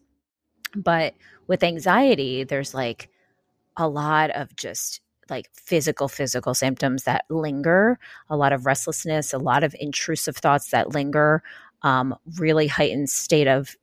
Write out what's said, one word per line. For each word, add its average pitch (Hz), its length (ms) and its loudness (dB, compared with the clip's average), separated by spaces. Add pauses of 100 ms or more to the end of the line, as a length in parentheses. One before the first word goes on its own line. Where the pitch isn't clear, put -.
(760)
But 165 400 0 (320)
with 185 160 -2
anxiety, 170 840 2
there's, 139 300 -6
like, 123 340 -6 (680)
a 165 120 0
lot 151 420 2
of - 260 -8
just, - 440 -10 (300)
like, 131 240 -10
physical, 147 540 -2
physical 127 460 -4
symptoms 131 500 0
that - 260 0
linger, 165 680 2 (300)
a 156 80 -2
lot 139 160 4
of 131 140 -2
restlessness, 156 640 -2
a 135 60 -2
lot 143 240 2
of 151 160 0
intrusive 151 580 -4
thoughts 143 340 2
that 120 200 0
linger, 151 520 2 (400)
um, 131 320 2 (240)
really 156 280 2
heightened 143 420 0
state - 400 2
of, 135 340 2